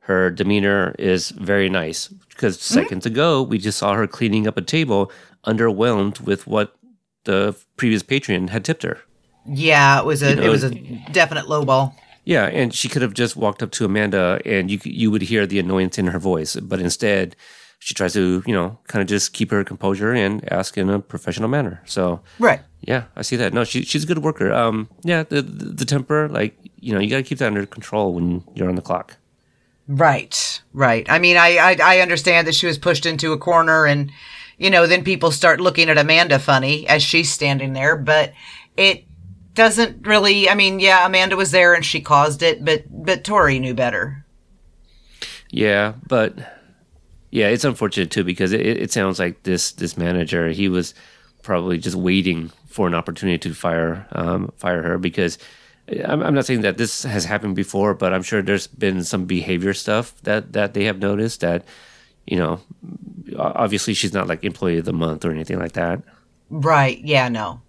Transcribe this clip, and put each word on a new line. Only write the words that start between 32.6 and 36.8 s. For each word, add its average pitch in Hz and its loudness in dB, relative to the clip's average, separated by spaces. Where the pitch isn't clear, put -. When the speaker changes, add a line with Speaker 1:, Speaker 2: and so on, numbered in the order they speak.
Speaker 2:
was 156 -2
pushed 170 0
into 160 -2
a 147 -2
corner 160 4
and, 143 2
you 190 2
know, 175 6
then 180 4
people 180 0
start 160 4
looking 170 2
at 151 6
Amanda 156 4
funny 139 0